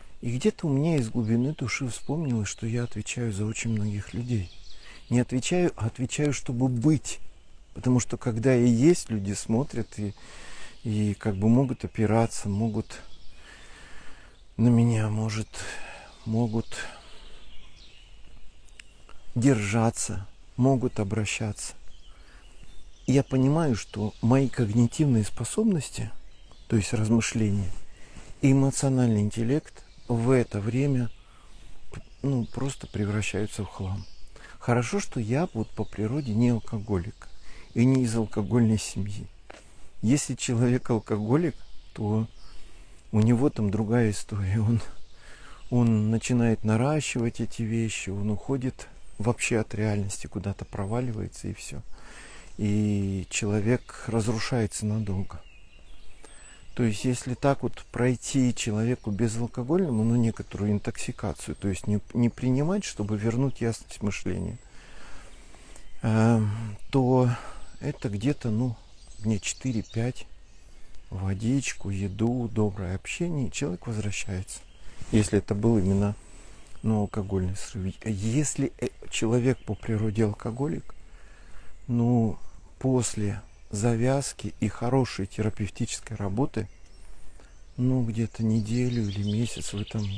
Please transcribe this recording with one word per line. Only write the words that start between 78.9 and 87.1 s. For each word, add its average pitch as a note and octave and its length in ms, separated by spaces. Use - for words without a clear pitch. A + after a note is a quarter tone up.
человек A#2+ 560
по A2 80
природе G#2+ 520
алкоголик, A#2+ 680
ну, A#2+ 500
после G#2+ 640
завязки A#2+ 920
и G#2+ 80
хорошей B2 560
терапевтической - 920
работы, G#2 540